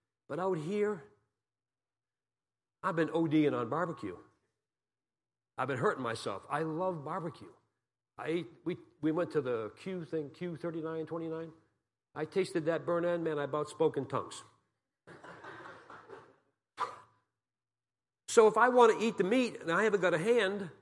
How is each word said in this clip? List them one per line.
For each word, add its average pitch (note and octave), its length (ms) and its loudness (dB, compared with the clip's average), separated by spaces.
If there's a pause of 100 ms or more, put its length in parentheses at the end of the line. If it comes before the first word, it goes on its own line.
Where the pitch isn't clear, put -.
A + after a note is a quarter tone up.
(280)
But D#3 120 -6
out F#3 180 -2
here, G3+ 460 -2 (1800)
I've F3 140 -4
been D#3+ 160 2
O E3 160 0
Ding D3 260 4
on A#2+ 140 -2
barbecue. D3 480 -4 (1400)
I've C3 120 -2
been C3+ 100 -2
hurting D3 240 0
myself. A2+ 480 -6
I D3 120 -2
love D#3+ 420 -4
barbecue. D#3 420 -10 (720)
I C3 80 -10
ate, E3 200 -4 (180)
we, F3 140 -6 (220)
we D#3 120 2
went D#3+ 180 -2
to D#3 100 0
the A#2 300 -2 (100)
Q F#3 240 -8
thing, D3+ 260 -6
Q F3 260 -8
thirty-nine, D#3+ 500 -6
twenty-nine. E3 460 -8 (640)
I D3+ 80 -4
tasted E3+ 400 -2
that D#3 200 0
burn E3+ 200 0
end, E3+ 180 0
man, D#3 160 -2
I C#3+ 60 -2
about D3 240 -2
spoke - 280 2
in C3 100 -2
tongues. - 360 -4 (3750)
So A3 220 8
if G#3 80 2
I A#3+ 140 8
wanna A#3+ 280 8
eat G#3+ 200 0
the F#3+ 60 2
meat A#3 360 2
and E3 100 -4
I F#3 140 4
haven't G#3 160 2
got F3+ 140 4
a E3 40 2
hand, G3+ 500 2 (140)